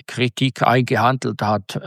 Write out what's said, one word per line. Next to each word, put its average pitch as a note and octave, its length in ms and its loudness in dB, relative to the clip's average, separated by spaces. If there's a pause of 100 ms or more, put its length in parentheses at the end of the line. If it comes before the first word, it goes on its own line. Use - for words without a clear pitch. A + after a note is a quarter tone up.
Kritik B2+ 560 -2
eingehandelt B2 760 2
hat G#2+ 460 -2